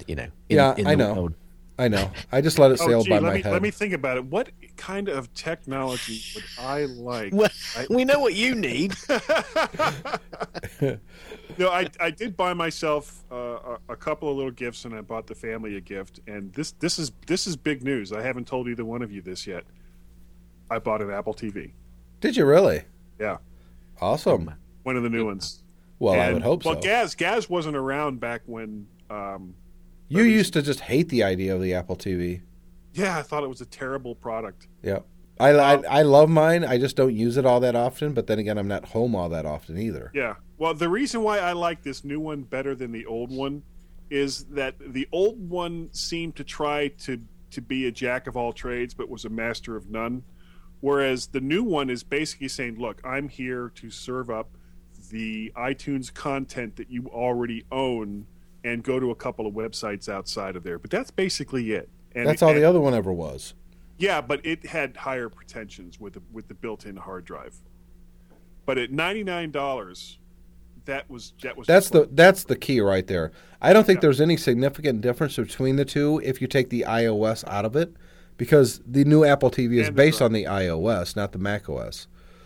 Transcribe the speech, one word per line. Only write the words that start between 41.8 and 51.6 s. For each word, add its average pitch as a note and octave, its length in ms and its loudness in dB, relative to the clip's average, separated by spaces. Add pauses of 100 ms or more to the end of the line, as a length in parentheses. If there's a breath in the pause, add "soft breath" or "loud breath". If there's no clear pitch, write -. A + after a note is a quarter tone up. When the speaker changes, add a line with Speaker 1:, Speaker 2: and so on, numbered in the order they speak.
Speaker 3:
this C3+ 180 -10
new C#3+ 160 -8
one D#3 240 -8
better C3+ 320 -6
than B2 160 -8
the A2+ 160 -10
old A#2 240 -8
one C#3 320 -6 (480 soft breath)
is C#3 360 -2
that C#3 280 -6 (180)
the C3 200 -4
old G3 360 -2
one E3+ 440 -6
seemed E3 420 -8
to D3 80 -12
try D3 460 -2
to, B2+ 320 -10 (320)
to - 80 -12
be C3 260 -4
a A#2+ 60 -2
jack B2 340 -4
of B2 100 -8
all A#2+ 160 -4
trades, B2 400 -6
but - 160 -10
was A#2 160 -12
a A2 40 -8
master A2+ 480 -6
of G2 120 -14
none. A#2 360 -6 (560 soft breath)
Whereas C3+ 480 0
the C3+ 120 -4
new D3+ 220 0